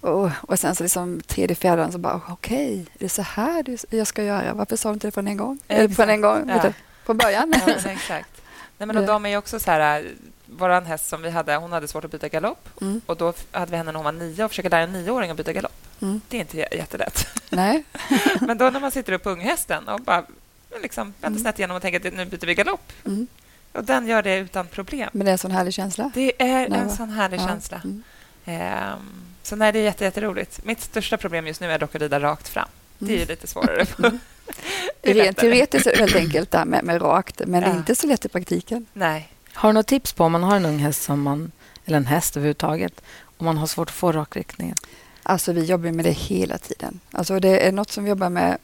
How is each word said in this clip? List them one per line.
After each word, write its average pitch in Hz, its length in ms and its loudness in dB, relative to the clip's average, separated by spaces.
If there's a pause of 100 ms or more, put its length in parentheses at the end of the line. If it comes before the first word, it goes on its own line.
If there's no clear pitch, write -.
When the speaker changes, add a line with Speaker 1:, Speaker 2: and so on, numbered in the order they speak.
Speaker 1:
åh. 180 300 2 (100)
Och 185 180 -2
sen 175 160 0
så 170 80 -2
liksom 175 440 -2
tredje, 180 280 0
fjärde 170 260 4
dagen 165 100 0
så 180 60 -8
bara, 175 320 -4
"Okej, 226 500 -4
är 170 60 -10 (140)
det 190 100 -4
så - 120 -4
här 285 420 -2
du, 247 140 -6 (120)
jag 220 180 0
ska - 160 -4
göra? 202 300 -2
Varför 208 220 -4
sa 220 140 -2
du 208 40 -2
inte 214 140 -4
det 214 40 -4
från 202 160 -4
en 202 100 -4
gång?" 254 300 -4
Eller 214 220 4
från 208 200 4
en 214 100 4
Speaker 2:
Exakt. 214 200 4
Speaker 1:
gång, 214 100 -4
Speaker 2:
Ja. 190 60 0
Speaker 1:
vet - 80 4
du, - 100 4 (320)
från 220 120 0
början. 240 360 4
Speaker 2:
Ja, 254 120 6
men 320 100 4 (160)
exakt. - 500 -8 (360)
Nej, 208 100 -8
men 220 100 -2
och 208 40 4
Speaker 1:
Det 196 60 2
Speaker 2:
de 208 180 2
är 208 40 -2
ju 202 80 0
också 214 220 -6
så 190 120 2
här, 151 400 2 (340)
våran 180 400 2
häst 160 240 -6
som 160 120 -8
vi 165 80 -4
hade, 156 260 -2
hon 170 160 -6
hade 160 160 -4
svårt 156 180 -8
att 156 60 -10
byta 151 160 -8
galopp. 165 420 -4 (120)
Speaker 1:
Mm. 196 240 -4
Speaker 2:
Och 170 120 -4
då 170 120 0
f-, - 220 -10
hade 175 200 -4
vi 170 60 -2
henne 165 140 -6
när 156 80 -6
hon 156 60 -4
var 151 60 0
nio 165 320 -6
och 214 80 -2
försöka 185 180 -4
lära 165 140 4
en 175 100 -4
nioåring 190 380 -2
att 156 60 -8
byta 165 160 -4
galopp. - 200 -6 (280)
Speaker 1:
Mm. 208 280 -2
Speaker 2:
Det 247 80 -6
är 214 40 -4
inte 160 160 -8
jä-, - 180 -4
jättelätt. - 520 -4 (220)
Speaker 1:
Nej. 220 340 2 (300)
Speaker 2:
<laughs> 392 280 4
Men 233 160 0
då 254 120 6
när 262 100 -4
man 277 120 -2
sitter 247 220 -2
upp 185 100 -2
på 208 60 -2
unghästen 185 580 -4
och 208 120 -4
bara, 175 240 2 (580)
liksom, 202 400 -8
vänder - 60 -4
Speaker 1:
Mm. 214 140 -2
Speaker 2:
snett 226 180 -2
igenom 180 160 -2
och 180 60 -6
tänker 180 260 -2
att 175 60 -6
nu 185 120 -6
byter 180 200 -8
vi 170 100 2
galopp. 320 360 0 (140)
Speaker 1:
Mm. 214 220 -2 (460)
Speaker 2:
Och 233 100 -6
den 247 240 0
gör 226 160 2
det 190 140 2
utan 185 300 -6
problem. 214 460 -8
Speaker 1:
Men 202 120 0
det 196 60 4
är - 20 6
en 185 40 2
sån 190 140 -4
härlig 185 220 0
känsla. 202 400 -4
Speaker 2:
Det 254 300 0
är 254 260 2
Speaker 1:
Nej, 202 100 2
Speaker 2:
en 196 80 0
Speaker 1:
va? 202 80 -2
Speaker 2:
sån 220 140 -6
härlig 196 300 -2
Speaker 1:
Ja. 185 80 -2
Speaker 2:
känsla. 180 360 -6
Speaker 1:
Mm. 196 200 -10 (420)
Speaker 2:
Ehm, 101 540 -6 (440)
så - 120 -8
nej, 214 160 4
det 220 80 2
är 214 40 2
jätte-, 208 200 0
jätteroligt. 196 600 -4
Mitt 226 160 -6
största - 360 -4
problem 165 300 -4
just 156 140 -10
nu 175 100 -4
är 156 80 0
dock 151 160 -6
att 156 60 -4
rida 143 180 0
rakt 147 280 -2
fram. - 200 -4 (320)
Det 202 60 -6
är 202 120 -4
ju 170 60 0
Speaker 1:
Mm. 165 40 -4
Speaker 2:
lite - 200 -10
svårare - 380 0
på - 220 0
Speaker 1:
Mm. 233 120 2 (400)
Speaker 2:
<laughs> 370 420 -8
det - 100 4
är - 20 6
Speaker 1:
Rent 202 140 8
Speaker 2:
lättare. 233 240 4
Speaker 1:
teoretiskt 247 360 4
är - 40 4
det - 60 4
väldigt 208 180 4
enkelt 160 360 2
där 165 140 4
med, 156 180 2
med 170 180 0
rakt, 156 440 2
men 180 180 2
Speaker 2:
Ja. 180 120 4
Speaker 1:
inte 170 200 0
så 320 120 0
lätt 277 180 2
i 202 40 -2
praktiken. 180 640 -4
Speaker 2:
Nej. 160 380 -2 (220)
Speaker 3:
Har - 160 4
du 214 40 6
något 220 140 4
tips - 260 0
på - 100 4
om 165 80 6
man 170 120 2
har 196 120 6
en 190 100 4
ung 151 140 2
häst 147 240 0
som 143 180 0
man, 147 300 -2 (340)
eller 156 120 2
en 139 80 2
häst 151 320 0
överhuvudtaget, 151 640 -2 (360)
om 170 80 -4
man 160 120 2
har 156 100 -2
svårt 170 220 -4
att - 60 -12
få 175 160 2
rakriktningen? - 640 -4 (480)
Speaker 1:
Alltså, 175 300 2
vi 165 120 2
jobbar 170 260 2
med 165 140 0
det 170 60 4
hela - 460 -2
tiden. - 420 -10 (120)
Alltså, 190 280 -2
det 190 280 6
är 190 40 6
något 196 200 -2
som 208 120 -6
vi 202 60 -2
jobbar 190 200 2
med 175 340 2